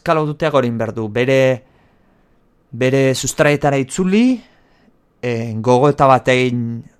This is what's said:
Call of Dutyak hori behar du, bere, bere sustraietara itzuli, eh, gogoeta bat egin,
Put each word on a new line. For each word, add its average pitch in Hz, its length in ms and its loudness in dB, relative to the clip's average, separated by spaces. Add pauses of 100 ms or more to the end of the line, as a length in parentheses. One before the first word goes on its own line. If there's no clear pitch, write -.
Call 165 160 0
of 156 80 -2
Dutyak 151 260 -4
hori 131 160 2
behar 113 240 -6
du, 110 160 -6
bere, 127 540 0 (1080)
bere 131 440 0
sustraietara 143 640 0
itzuli, 196 640 0 (800)
eh, 117 340 -6
gogoeta 127 520 2
bat 127 200 2
egin, 123 560 -2 (160)